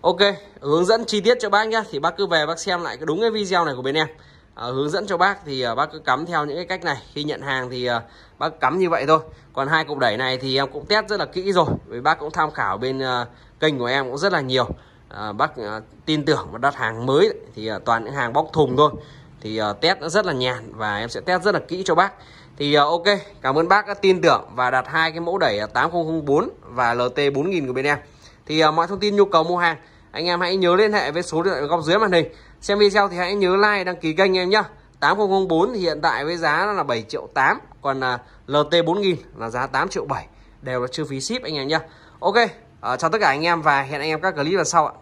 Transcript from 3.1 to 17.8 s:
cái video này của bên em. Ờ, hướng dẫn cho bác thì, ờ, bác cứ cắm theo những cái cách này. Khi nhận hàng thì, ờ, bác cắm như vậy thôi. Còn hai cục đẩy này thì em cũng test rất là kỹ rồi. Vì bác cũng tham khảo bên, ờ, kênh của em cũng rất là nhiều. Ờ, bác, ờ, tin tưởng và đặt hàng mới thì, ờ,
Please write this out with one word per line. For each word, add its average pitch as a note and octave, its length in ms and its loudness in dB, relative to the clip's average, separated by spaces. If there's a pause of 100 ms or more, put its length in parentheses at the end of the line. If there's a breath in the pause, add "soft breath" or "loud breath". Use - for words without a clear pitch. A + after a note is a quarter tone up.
cái A3+ 100 2
video F#3+ 340 0
này C#3+ 100 -2
của B2 80 -8
bên C3+ 120 -2
em. D#3 120 0 (480 soft breath)
Ờ, A#2+ 180 -8
hướng C#3+ 180 -2
dẫn G3 160 -2
cho G3 100 -2
bác F#3+ 280 2
thì, C3+ 160 -6
ờ, A#2+ 140 -2
bác D3+ 180 -2
cứ D#3 60 -14
cắm C#3 280 0
theo D#3+ 180 -2
những D3 120 -6
cái F3 100 -6
cách F#3 180 -6
này. - 120 -2 (160)
Khi D3 120 -6
nhận D3 180 -4
hàng C3 280 -4
thì, B2 140 -6
ờ, A#2+ 180 0 (360 loud breath)
bác D#3+ 220 -6
cắm F3 180 2
như F3+ 120 2
vậy C#3+ 160 0
thôi. D#3+ 120 6 (340 loud breath)
Còn C3+ 160 -4
hai D#3+ 160 2
cục D3 140 -8
đẩy A2+ 180 2
này B2+ 220 -2
thì C3 180 -2
em C3+ 160 0
cũng D3 140 -12
test G#3+ 220 0
rất G#3 120 -2
là D3 60 -2
kỹ F#3 260 -4
rồi. F3 140 4 (200)
Vì A#2 140 -10
bác D3 180 2
cũng D3 120 -8
tham D#3 200 0
khảo G2+ 280 -4
bên, C3 200 -4
ờ, B2+ 280 -2 (340 soft breath)
kênh D#3 180 0
của B2 80 -2
em C3 200 0
cũng B2+ 120 -8
rất F#3+ 140 0
là E3 80 0
nhiều. B2+ 260 0 (420 loud breath)
Ờ, G#2+ 240 -10
bác, C#3 240 -2
ờ, A2 240 -8 (260)
tin D3+ 180 -2
tưởng - 280 0
và - 60 -12
đặt C3+ 160 0
hàng A2+ 320 -4
mới D#3 280 4 (200)
thì, A2 120 -10
ờ, G#2 180 -6